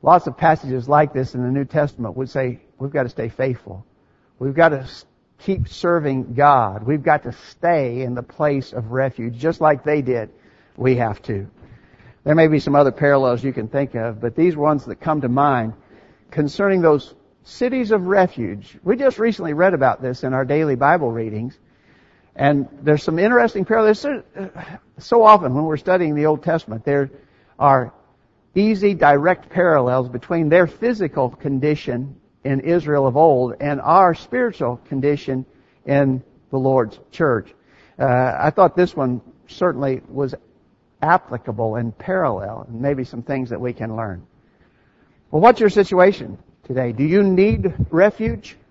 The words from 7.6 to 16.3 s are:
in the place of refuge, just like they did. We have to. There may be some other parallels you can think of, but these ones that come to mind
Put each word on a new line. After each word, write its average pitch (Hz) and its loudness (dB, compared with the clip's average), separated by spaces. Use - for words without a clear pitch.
in 123 -6
the 123 -8
place 143 -4
of 113 -8
refuge, 123 -4
just 160 -4
like 151 2
they 147 0
did. 120 -4
We 127 0
have 113 -4
to. 98 -8
There 151 0
may 160 6
be 151 2
some 143 -2
other 143 6
parallels 135 2
you 135 -4
can 110 -8
think 139 -4
of, 113 -6
but 117 -6
these 170 2
ones 147 0
that - -14
come 156 -2
to 131 -2
mind 127 0